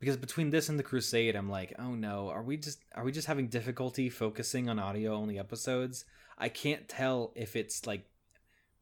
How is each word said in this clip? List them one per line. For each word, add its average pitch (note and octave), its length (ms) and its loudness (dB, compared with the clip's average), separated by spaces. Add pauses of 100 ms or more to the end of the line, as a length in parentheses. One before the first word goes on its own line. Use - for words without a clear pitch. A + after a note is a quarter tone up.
because C3+ 160 2
between C#3+ 340 0
this D3+ 180 4
and D3+ 100 2
The C#3 40 2
Crusade, A#2 540 4
I'm G2 120 0
like, F#2+ 300 -2
"Oh B2+ 160 -4
no, G2+ 340 -2
are E2 140 -4
we C3 140 -2
just, D3+ 240 -6 (140)
are A#2 100 -4
we C3 80 0
just D3+ 160 -2
having C#3 200 2
difficulty B2 600 0
focusing A#2+ 580 0
on A2 100 2
audio-only G#2+ 600 0
episodes?" B2+ 640 -2 (340)
I A#2+ 120 0
can't - 380 0
tell C3 460 2
if A2+ 220 -4
it's, - 300 -2
like, G#2 180 -2 (760)